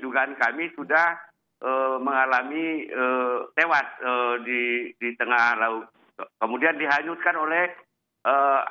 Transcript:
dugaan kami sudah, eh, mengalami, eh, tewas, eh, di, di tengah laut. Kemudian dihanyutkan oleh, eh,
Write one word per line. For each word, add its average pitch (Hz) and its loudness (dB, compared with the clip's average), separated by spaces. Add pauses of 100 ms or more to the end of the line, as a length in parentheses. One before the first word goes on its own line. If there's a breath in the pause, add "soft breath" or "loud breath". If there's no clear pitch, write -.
dugaan 135 0
kami 127 0
sudah, 160 2 (480)
eh, 131 0
mengalami, 135 0
eh, 127 0 (180)
tewas, 151 2 (160)
eh, 123 0 (100)
di, 123 -2 (400)
di 120 -4
tengah 117 2
laut. 113 -2 (540)
Kemudian 123 2
dihanyutkan 156 0
oleh, 170 0 (540)
eh, 139 4 (100)